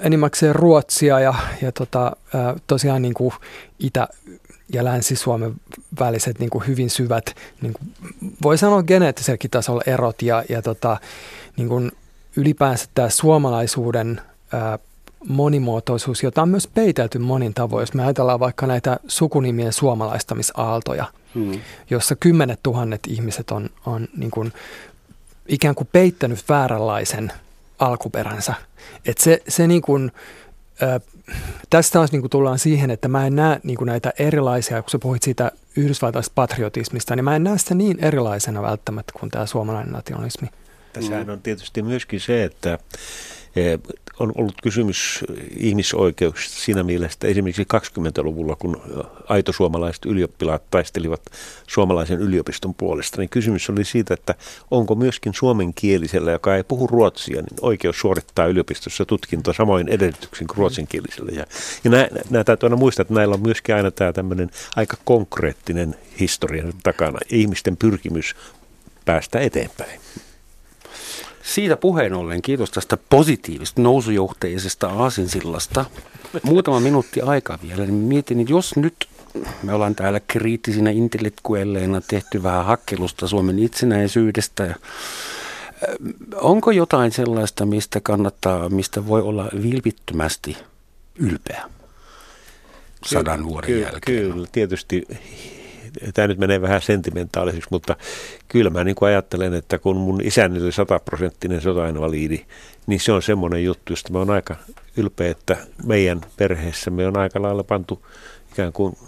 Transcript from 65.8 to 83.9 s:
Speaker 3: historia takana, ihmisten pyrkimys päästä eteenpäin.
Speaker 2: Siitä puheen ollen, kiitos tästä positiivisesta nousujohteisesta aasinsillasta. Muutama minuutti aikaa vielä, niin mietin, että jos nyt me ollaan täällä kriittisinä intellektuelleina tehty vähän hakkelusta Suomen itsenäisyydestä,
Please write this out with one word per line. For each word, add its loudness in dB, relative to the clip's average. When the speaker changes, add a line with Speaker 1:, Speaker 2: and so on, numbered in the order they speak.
Speaker 3:
historia -2
takana, 0
ihmisten 0
pyrkimys 0
päästä 0
eteenpäin. -4
Speaker 2:
Siitä 0
puheen 2
ollen, -2
kiitos 0
tästä -2
positiivisesta 4
nousujohteisesta 2
aasinsillasta. -2
Muutama 4
minuutti 2
aikaa -2
vielä, -4
niin 0
mietin, 0
että 2
jos 0
nyt 0
me -2
ollaan 2
täällä 0
kriittisinä 0
intellektuelleina 0
tehty -4
vähän 2
hakkelusta -2
Suomen 2
itsenäisyydestä, 2